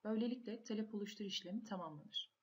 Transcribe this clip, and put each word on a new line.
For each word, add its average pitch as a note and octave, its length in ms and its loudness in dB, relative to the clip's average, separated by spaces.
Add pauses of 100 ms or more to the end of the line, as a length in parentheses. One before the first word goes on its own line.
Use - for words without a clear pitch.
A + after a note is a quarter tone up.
Böylelikle A3+ 600 2
talep G#3+ 300 0
oluştur G3+ 320 -2
işlemi F#3+ 380 -2
tamamlanır. D#3+ 680 -4 (120)